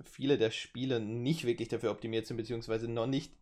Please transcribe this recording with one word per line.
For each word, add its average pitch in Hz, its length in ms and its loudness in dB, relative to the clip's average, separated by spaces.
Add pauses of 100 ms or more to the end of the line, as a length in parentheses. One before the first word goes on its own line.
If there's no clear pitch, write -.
viele 135 340 2
der 110 140 4
Spiele 123 480 -2
nicht 120 460 0
wirklich 117 240 0
dafür 117 220 0
optimiert 110 360 -2
sind, 123 80 -6
beziehungsweise 113 540 -4
noch 117 180 0
nicht, 135 340 -2